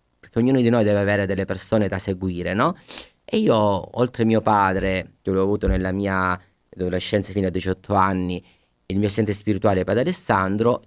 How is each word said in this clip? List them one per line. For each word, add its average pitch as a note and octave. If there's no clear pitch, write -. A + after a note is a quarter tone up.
perché -
ognuno B2+
di A#2
noi A#2
deve G#2
avere G2+
delle F#2+
persone G2+
da F#2+
seguire, F#2
no? D3+
E -
io, A2
oltre B2
mio A2
padre, F#2+
che -
l'ho F#2+
avuto G2+
nella F#2
mia F#2+
adolescenza F#2
fino F#2+
a F#2
diciotto F#2
anni, F#2
il F#2+
mio G#2
assistente G#2
spirituale, G2
padre G2
Alessandro, A2+